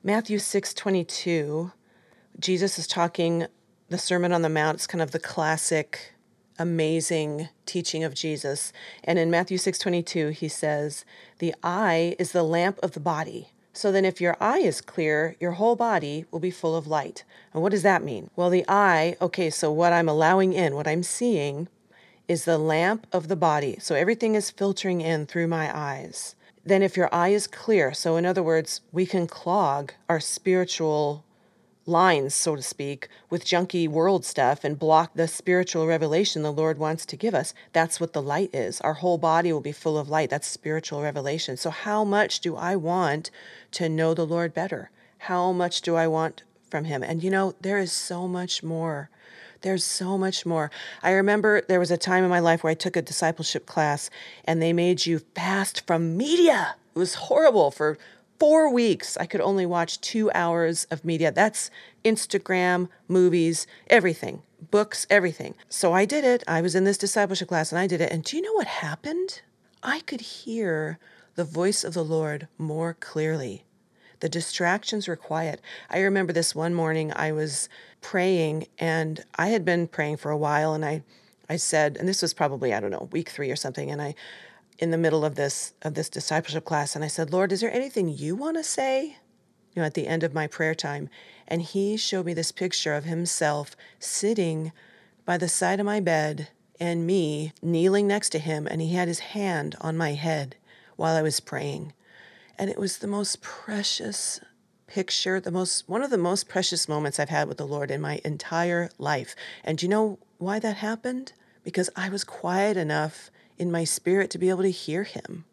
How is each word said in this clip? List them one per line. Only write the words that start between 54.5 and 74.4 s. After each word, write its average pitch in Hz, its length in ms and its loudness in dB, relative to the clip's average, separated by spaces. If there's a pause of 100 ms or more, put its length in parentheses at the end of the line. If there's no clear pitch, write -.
they 165 100 4
made 175 320 2
you 165 140 0 (160)
fast 190 520 -2
from 165 300 2
media. 294 600 4 (180)
It - 40 -2
was 180 160 0
horrible. 254 560 6
For 151 280 -2 (400)
four 311 340 8
weeks, 233 460 2
I 175 80 -2
could 165 160 -2
only 190 240 2
watch 170 340 -2
two 214 340 0
hours 170 560 2
of 156 140 -6
media. 165 260 2
That's 214 400 2 (360)
Instagram, 185 840 2 (180)
movies, 180 600 4 (220)
everything, 185 520 4 (300)
books, 208 400 0
everything. 180 440 2 (140)
So - 240 2
I 190 140 6
did 294 180 0
it. 247 240 4
I 165 140 2
was 170 120 0
in 185 100 4
this 196 120 2
discipleship 196 520 -2
class 160 220 0
and 165 80 -2
I 190 80 0
did 175 140 0
it. 165 100 0
And 165 140 -4
do 294 140 -6
you 359 40 -4
know 440 120 -2
what 359 120 2
happened? 302 760 -6 (400)
I 294 180 -4
could 233 220 -10
hear 165 760 -4 (360)
the 175 100 -2
voice 165 400 0
of 170 80 -6
the 165 120 -2
Lord 156 520 -2
more 160 380 -4
clearly. 156 720 -4 (540)
The 165 80 -2
distractions 185 800 -2